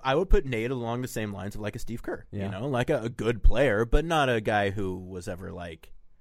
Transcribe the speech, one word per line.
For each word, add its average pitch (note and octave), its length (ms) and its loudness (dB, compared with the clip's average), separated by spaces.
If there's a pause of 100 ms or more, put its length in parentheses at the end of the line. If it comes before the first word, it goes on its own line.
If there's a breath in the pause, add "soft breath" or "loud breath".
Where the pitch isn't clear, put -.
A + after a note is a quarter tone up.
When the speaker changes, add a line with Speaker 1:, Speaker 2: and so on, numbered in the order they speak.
Speaker 1:
I, C3 80 2
I - 20 2
would F#3 140 0
put G3+ 160 6
Nate A#2+ 260 -2
along A#2+ 300 -4
the B2+ 80 -6
same G#2+ 240 -6
lines G2 220 -10
of, G#2 80 -10
like, G#2 120 -6
a A#2 40 -10
Steve A2+ 240 -8
Kerr. - 280 -10
Speaker 2:
Yeah. G2+ 140 -8
Speaker 1:
You G2 60 -6
know, G2+ 180 -8
like, B2+ 220 0
a, C#3+ 140 0
a A#2 40 -4
good A2 340 -2
player, A#2 440 6
but D3 180 2
not D#3 240 2
a A#2 140 2
guy G#2 260 2
who F#2+ 300 -4
was F2+ 280 -14
ever, F#2 240 -10
like, F2 400 -14 (300)